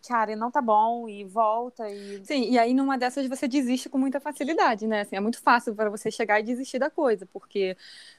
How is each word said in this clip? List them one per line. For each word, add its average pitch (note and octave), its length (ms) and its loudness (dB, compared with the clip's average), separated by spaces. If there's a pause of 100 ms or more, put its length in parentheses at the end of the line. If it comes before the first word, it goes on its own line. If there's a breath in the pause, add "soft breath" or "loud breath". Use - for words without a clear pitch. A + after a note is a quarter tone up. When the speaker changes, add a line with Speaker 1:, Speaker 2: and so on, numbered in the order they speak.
Speaker 1:
"Cara, A3 300 -2
não A3+ 160 -4
tá D4 100 0
bom", A3+ 460 2
e G3+ 160 -12
volta, A3 640 -2
e G3+ 360 -12
Speaker 2:
Sim, B3+ 260 0
e B3 80 6
aí A#3 140 4
numa C4+ 240 2
dessas B3+ 300 -2
você C4+ 200 -4
desiste B3+ 400 0
com C#4 100 -4
muita C4+ 220 0
facilidade, C#4+ 680 0
né? G#3+ 160 0
Assim, G3+ 140 -6
é G3 60 -2
muito A3+ 200 -2
fácil A#3+ 320 4
pra G#3+ 160 0
você G#3+ 220 -4
chegar G#3+ 300 2
e - 20 -6
desistir B3+ 340 -4
da C#4 120 0
coisa, A3 420 0
porque F#3 460 -4 (420 loud breath)